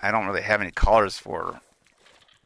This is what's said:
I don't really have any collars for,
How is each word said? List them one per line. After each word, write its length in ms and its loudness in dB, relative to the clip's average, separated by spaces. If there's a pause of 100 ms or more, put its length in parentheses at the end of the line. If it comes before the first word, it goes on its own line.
I 80 0
don't 160 0
really 160 -2
have 200 0
any 80 -6
collars 480 2
for, 420 -8 (840)